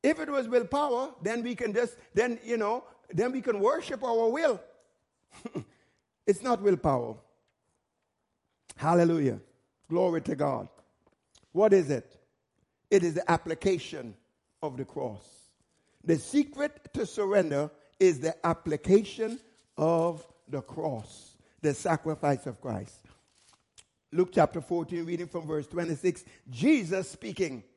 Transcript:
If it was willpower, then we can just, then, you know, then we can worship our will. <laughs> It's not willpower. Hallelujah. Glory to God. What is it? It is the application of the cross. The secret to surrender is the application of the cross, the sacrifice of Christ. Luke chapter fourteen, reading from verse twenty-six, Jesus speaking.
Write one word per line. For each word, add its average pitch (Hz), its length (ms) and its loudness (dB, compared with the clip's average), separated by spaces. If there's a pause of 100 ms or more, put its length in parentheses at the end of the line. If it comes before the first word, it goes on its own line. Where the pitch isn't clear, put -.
If 311 180 4
it 302 80 -6
was 269 180 0
willpower, 254 760 0
then 233 200 -2
we 240 120 -4
can 226 180 -4
just, 233 240 -2 (160)
then, 233 320 0
you 226 140 -2
know, 220 260 -2 (260)
then 220 220 0
we 262 80 -4
can 214 200 -2
worship 262 440 0
our 226 240 2
will. 269 320 2 (960)
<laughs> 120 100 -8 (640)
It's 196 160 2
not 240 180 0
willpower. 139 560 0 (1600)
Hallelujah. 160 640 4 (480)
Glory 170 340 0
to - 120 -4
God. 131 340 -4 (840)
What 202 200 6
is 170 180 4
it? - 280 -6 (720)
It 196 120 6
is 165 120 0
the 175 160 -2
application 160 840 -2 (480)
of 139 140 -8
the 131 80 -8
cross. 117 420 -10 (800)
The 165 140 2
secret 285 760 -2
to 220 120 -4
surrender 170 640 0 (280)
is 170 220 6
the 160 140 -2 (120)
application 196 920 0 (400)
of 165 480 0 (220)
the 139 120 -6
cross, - 760 -10 (260)
the 151 120 2
sacrifice 156 720 -2
of 120 140 -12
Christ. 113 400 -10 (1120)
Luke 180 200 0
chapter 165 280 2
fourteen, 170 440 -6
reading 170 220 -6
from 165 200 -10
verse 151 200 -6
twenty-six, 170 580 -4 (240)
Jesus 185 600 0
speaking. 165 540 -6 (120)